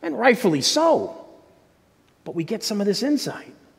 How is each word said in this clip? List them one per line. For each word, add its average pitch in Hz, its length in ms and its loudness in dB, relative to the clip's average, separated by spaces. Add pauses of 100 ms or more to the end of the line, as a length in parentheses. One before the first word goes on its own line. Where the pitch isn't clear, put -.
And 262 180 -6
rightfully 214 420 4
so. - 640 0 (960)
But - 100 -12
we 170 100 -2
get 208 180 -6
some 208 180 -4
of 202 60 0
this 196 160 0
insight. 262 520 -2 (240)